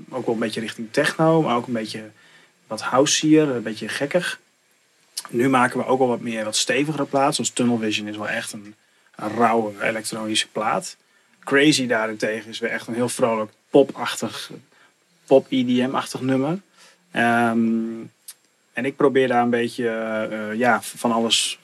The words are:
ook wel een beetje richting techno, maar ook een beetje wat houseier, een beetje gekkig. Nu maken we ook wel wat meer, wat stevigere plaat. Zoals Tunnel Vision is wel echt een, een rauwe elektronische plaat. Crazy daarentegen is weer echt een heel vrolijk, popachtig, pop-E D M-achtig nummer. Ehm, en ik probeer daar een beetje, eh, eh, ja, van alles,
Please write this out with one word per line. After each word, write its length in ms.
ook 180
wel 80
een 60
beetje 200
richting 300
techno, 520
maar 140
ook 100
een 60
beetje 300
wat 160
houseier, 640
een 140
beetje 260
gekkig. 520
Nu 180
maken 300
we 80
ook 120
wel 100
wat 120
meer, 240
wat 120
stevigere 480
plaat. 300
Zoals 160
Tunnel 280
Vision 300
is 80
wel 120
echt 240
een, 220
een 200
rauwe 360
elektronische 640
plaat. 480
Crazy 420
daarentegen 640
is 80
weer 120
echt 160
een 80
heel 140
vrolijk, 420
popachtig, 800
pop-E 380
D 260
M-achtig 300
nummer. 380
Ehm, 480
en 120
ik 120
probeer 320
daar 140
een 80
beetje, 380
eh, 600
eh, 80
ja, 240
van 300
alles, 520